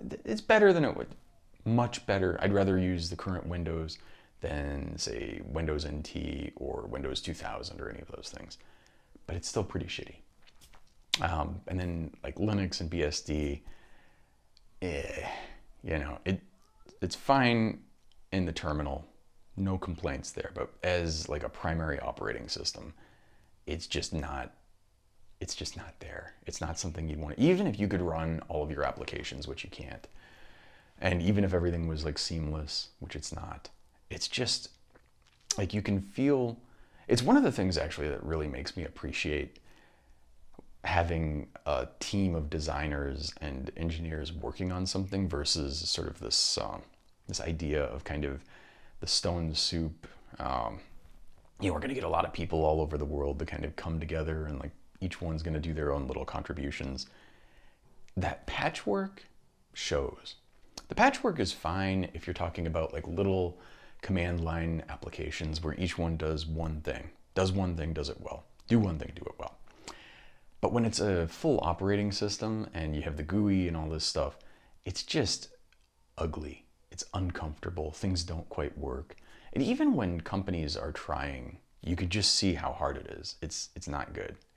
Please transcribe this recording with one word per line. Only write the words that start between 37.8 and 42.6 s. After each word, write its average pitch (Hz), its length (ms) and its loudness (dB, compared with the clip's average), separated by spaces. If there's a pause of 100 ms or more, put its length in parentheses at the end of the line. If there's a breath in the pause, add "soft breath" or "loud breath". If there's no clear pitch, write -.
that - 160 -4
really 78 240 0
makes 69 260 -6
me 87 100 -4
appreciate 71 720 -2 (1300 soft breath)
having 82 640 2 (180)
a 65 220 2 (120)
team 95 340 2
of 76 140 0
designers 73 920 -2